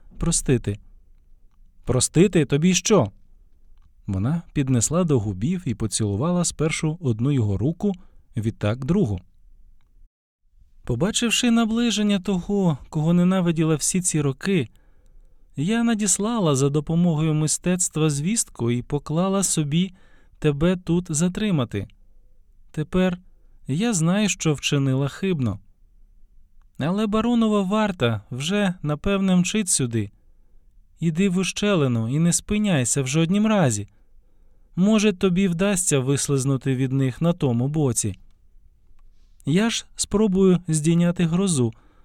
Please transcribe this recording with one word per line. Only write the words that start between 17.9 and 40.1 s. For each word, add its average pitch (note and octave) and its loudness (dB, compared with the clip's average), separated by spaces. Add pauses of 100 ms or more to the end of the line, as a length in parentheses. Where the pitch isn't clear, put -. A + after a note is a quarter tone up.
звістку C#3+ -4
і A#2+ -2
поклала F3+ -2
собі E3 -2 (460)
тебе D3+ 0
тут F3+ -2
затримати. E3 -2 (840)
Тепер F3+ -2 (500)
я G#3 -2
знаю, F#3 0
що - -2
вчинила C#3 0
хибно. C3 -2 (1160)
Але F#3+ -2
баронова A3 2
варта F#3 0 (100)
вже, F3+ -2
напевне, F#3+ 0
мчить F#3 0
сюди. A2+ -2 (880)
Іди E3+ 0
в F3+ 0
ущелину C#3+ 0
і C#3+ 0
не E3+ 4
спиняйся F3+ 0
в C3 -2
жоднім E3 2
разі. C3+ 2 (880)
Може, G#3 4
тобі F#3+ 2
вдасться F3 0
вислизнути C3+ 0
від B2+ -2
них C3+ -2
на E3+ 2
тому B2+ 0
боці. C#3 -2 (1300)
Я G3 2
ж - -6 (100)
спробую F#3+ 2